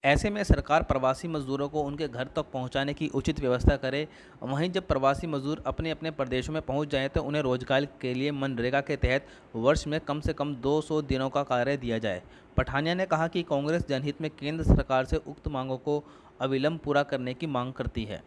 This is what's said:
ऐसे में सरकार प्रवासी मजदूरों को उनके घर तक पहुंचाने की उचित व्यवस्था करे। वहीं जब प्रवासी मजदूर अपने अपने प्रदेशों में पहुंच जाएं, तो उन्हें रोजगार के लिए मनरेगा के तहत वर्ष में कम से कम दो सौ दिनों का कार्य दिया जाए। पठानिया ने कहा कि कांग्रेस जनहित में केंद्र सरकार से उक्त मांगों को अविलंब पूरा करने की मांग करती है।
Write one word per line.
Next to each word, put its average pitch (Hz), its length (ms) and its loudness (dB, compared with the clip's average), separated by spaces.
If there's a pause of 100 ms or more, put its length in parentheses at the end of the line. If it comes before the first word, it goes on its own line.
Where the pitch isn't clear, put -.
ऐसे 143 260 4
में 208 140 -4
सरकार 147 400 4
प्रवासी 131 440 0
मजदूरों 139 420 -2
को 151 140 -2
उनके 147 240 -4
घर 127 200 -6
तक 151 260 -4
पहुंचाने 135 400 -2
की 156 220 -4
उचित 147 240 0
व्यवस्था 127 360 4
करे। 135 320 -4 (340)
वहीं 139 300 -2
जब 185 160 -4
प्रवासी 139 400 2
मजदूर 147 400 -4
अपने 160 240 -4
अपने 160 200 -6
प्रदेशों 131 420 -2
में 156 80 -2
पहुंच 143 280 -2
जाएं, 135 200 0
तो 160 120 0
उन्हें 147 200 -2
रोजगार 131 440 2 (160)
के 127 120 -2
लिए 135 200 0
मनरेगा 135 480 0
के 143 160 -2
तहत 131 300 2 (280)
वर्ष 135 320 4
में 151 140 0
कम 147 180 -4
से 156 140 -2
कम 143 240 -2
दो 139 240 2
सौ 151 220 0
दिनों 135 260 0
का 143 140 0
कार्य 131 340 2
दिया 117 200 -2
जाए। 101 240 -2 (360)
पठानिया 139 380 0
ने 185 100 0
कहा 165 220 2
कि 170 160 -2
कांग्रेस 156 460 0
जनहित 143 320 -2
में 156 100 -4
केंद्र 156 340 -4
सरकार 131 400 4
से 160 120 -2
उक्त - 300 -8
मांगों 131 320 -4
को 147 240 -2 (380)
अविलंब 135 380 0
पूरा 143 240 2
करने 127 300 -4
की 160 140 -6
मांग 131 260 -2
करती 117 320 -4
है। 101 220 -10